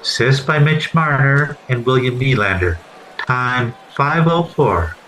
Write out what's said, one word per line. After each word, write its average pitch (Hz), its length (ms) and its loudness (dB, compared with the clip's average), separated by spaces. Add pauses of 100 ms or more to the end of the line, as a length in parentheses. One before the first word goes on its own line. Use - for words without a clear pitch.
Assist - 460 0
by 151 120 0
Mitch 156 340 2
Marner 147 640 0 (100)
and 120 180 -2
William 123 340 0
Nylander. 98 580 0 (500)
Time 123 460 -2 (220)
five 156 320 0
oh 170 160 2
four. 95 520 -2 (120)